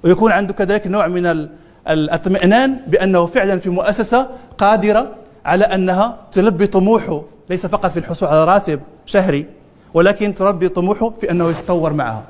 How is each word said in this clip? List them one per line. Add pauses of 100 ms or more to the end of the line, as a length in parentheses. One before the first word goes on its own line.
ويكون
عنده
كذلك
نوع
من
ال-، (400)
الاطمئنان (100)
بأنه
فعلا
في
مؤسسة (300)
قادرة (320)
على
أنها (140)
تلبي
طموحه، (280)
ليس
فقط
في
الحصول
على
راتب (260)
شهري، (480)
ولكن
تربي
طموحه
في
أنه
يتطور
معها.